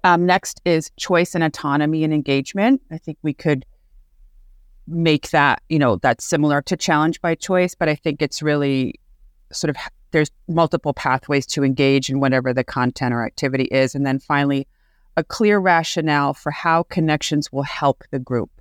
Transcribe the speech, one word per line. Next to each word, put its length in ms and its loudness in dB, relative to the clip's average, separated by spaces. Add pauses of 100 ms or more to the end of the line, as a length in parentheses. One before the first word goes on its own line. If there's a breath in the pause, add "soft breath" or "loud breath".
Um, 180 6
next 400 0
is 320 0
choice 380 0
and 80 0
autonomy 640 0
and 100 0
engagement. 640 0 (120)
I 60 -12
think 240 -14
we 120 -4
could 320 -2 (1200)
make 440 0
that, 380 2
you 120 2
know, 160 4
that's 280 0
similar 380 2
to 140 -4
challenge 440 0
by 140 0
choice, 400 0
but 140 -2
I 80 0
think 260 -4
it's 180 -6
really 600 -2 (500)
sort 200 -4
of 60 -4
h-, 140 -14 (220)
there's 180 2 (160)
multiple 480 0
pathways 520 -2
to 180 -2
engage 440 2
in 120 -2
whatever 340 0
the 80 0
content 520 -2
or 120 -2
activity 380 -2
is. 320 0
And 100 -2
then 140 -2
finally, 480 -2 (480)
a 80 -2
clear 340 2
rationale 760 0
for 180 -6
how 320 0
connections 680 -2
will 140 -4
help 480 -2
the 80 -4
group. 300 -4 (100)